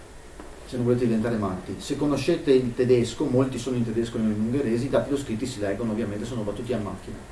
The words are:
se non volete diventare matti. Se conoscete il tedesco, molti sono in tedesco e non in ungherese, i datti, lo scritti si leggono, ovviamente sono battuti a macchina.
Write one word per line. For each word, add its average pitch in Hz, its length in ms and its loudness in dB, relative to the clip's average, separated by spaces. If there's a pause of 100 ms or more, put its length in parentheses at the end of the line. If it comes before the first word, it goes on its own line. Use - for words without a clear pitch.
(640)
se - 120 -10
non 120 80 0
volete 123 220 4
diventare 113 280 2
matti. 95 440 -4
Se - 180 -4
conoscete 147 560 2
il 127 200 6
tedesco, 123 520 4
molti 127 340 2
sono 127 160 -2
in 120 100 0
tedesco 113 320 -2
e 117 40 -2
non 110 100 2
in 104 100 0
ungherese, 120 440 0
i 139 60 -4
datti, 127 200 2
lo 139 80 0
scritti 110 260 -4
si 120 140 -6
leggono, 101 320 -2
ovviamente 107 340 -4
sono 120 180 -4
battuti 110 300 -4
a 117 60 0
macchina. 98 380 -8 (160)